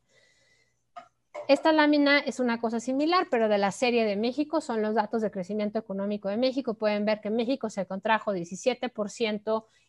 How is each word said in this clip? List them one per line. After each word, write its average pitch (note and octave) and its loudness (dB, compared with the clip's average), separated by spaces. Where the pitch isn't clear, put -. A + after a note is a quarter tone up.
Esta C#4+ 4
lámina D4 6
es C#4 -4
una A#3 -2
cosa A3+ -2
similar, D4+ 0
pero A3+ 2
de G#3+ 2
la G3 2
serie A#3+ 2
de G3+ 0
México, C#4 -2
son A3+ -2
los G#3+ 0
datos A3 0
de G#3 0
crecimiento G#3 -4
económico G3+ -4
de G3+ -2
México. B3+ 0
Pueden G#3 0
ver G#3+ 0
que G#3 -6
México A#3 -2
se G3 -6
contrajo G#3+ 0
diecisiete G3 -2
por G#3 -6
ciento A3 -2